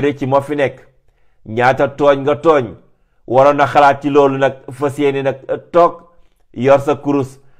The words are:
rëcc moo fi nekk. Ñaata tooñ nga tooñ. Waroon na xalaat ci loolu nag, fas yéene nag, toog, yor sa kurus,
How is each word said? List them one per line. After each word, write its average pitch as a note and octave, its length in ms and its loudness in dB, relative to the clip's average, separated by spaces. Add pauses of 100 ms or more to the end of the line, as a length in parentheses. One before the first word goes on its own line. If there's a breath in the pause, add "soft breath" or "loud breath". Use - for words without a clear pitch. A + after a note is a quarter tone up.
rëcc C#3+ 240 -4
moo C3+ 140 0
fi D3 160 -6
nekk. C3 240 -4 (680)
Ñaata B2+ 420 0
tooñ C#3+ 340 0
nga C#3+ 140 -2
tooñ. C3+ 380 -2 (520)
Waroon C3+ 300 2
na C#3+ 100 2
xalaat C#3+ 360 2
ci D3 80 -4
loolu C#3 280 2
nag, C3+ 160 -2 (180)
fas C#3 260 -6
yéene C#3 240 -2
nag, C3 140 -4 (360)
toog, E3+ 300 2 (520)
yor C3+ 260 2
sa C#3 160 -2
kurus, C#3+ 420 -4 (220)